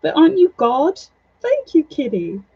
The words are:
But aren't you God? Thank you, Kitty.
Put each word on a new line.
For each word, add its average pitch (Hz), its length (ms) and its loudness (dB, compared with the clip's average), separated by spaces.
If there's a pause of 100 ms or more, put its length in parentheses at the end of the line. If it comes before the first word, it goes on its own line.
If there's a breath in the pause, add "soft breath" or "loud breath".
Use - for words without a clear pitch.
But - 140 -4
aren't 330 220 4
you 359 180 4
God? 262 440 -2 (400)
Thank 523 340 -4
you, 320 100 4
Kitty. 196 580 -6 (140)